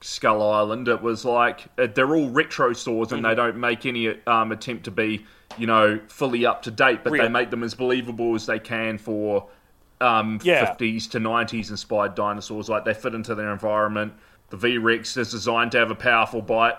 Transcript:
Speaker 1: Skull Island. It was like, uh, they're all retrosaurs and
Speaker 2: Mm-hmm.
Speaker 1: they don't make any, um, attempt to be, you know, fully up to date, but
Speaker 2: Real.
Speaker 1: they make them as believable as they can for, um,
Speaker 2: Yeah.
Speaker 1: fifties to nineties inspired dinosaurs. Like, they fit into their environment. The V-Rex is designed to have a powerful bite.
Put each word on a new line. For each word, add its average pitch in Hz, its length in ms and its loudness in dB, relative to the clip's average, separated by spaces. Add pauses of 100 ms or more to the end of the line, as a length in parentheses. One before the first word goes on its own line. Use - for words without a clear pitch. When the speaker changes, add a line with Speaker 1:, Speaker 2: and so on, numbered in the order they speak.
Speaker 1:
Skull 107 400 0
Island. 107 460 2
It 110 140 2
was 113 220 -2
like, 120 400 2 (140)
uh, 127 160 2
they're 131 200 2
all 147 160 2
retrosaurs 120 840 0
and 117 100 -4
Speaker 2:
Mm-hmm. 113 60 0
Speaker 1:
they 113 60 2
don't 120 220 0
make 120 300 -4
any, 117 220 -2 (180)
um, 113 260 2
attempt 110 320 -8
to 117 60 -10
be, 110 340 -2 (320)
you 117 100 -4
know, 110 320 6 (100)
fully 120 360 -2
up 117 180 2
to 117 80 -10
date, 127 340 4
but - 100 -2
Speaker 2:
Real. 135 100 2
Speaker 1:
they 117 60 4
make 120 200 0
them 120 120 -4
as 110 120 -6
believable 120 600 0
as 110 120 -4
they 113 120 -2
can 110 400 -4
for, 104 480 -2 (560)
um, 110 400 2
Speaker 2:
Yeah. 156 240 4
Speaker 1:
fifties 113 420 -2
to 120 120 -4
nineties 110 500 -2
inspired 104 440 -2
dinosaurs. 104 540 -6
Like, 107 160 -2
they 110 100 0
fit 113 200 -6
into 113 200 -6
their 107 160 -4
environment. 107 640 -2 (380)
The 101 80 -12
V-Rex 117 580 0
is 117 140 -2
designed 117 420 0
to 123 60 4
have 113 120 4
a 107 40 -6
powerful 113 480 2
bite. 113 360 2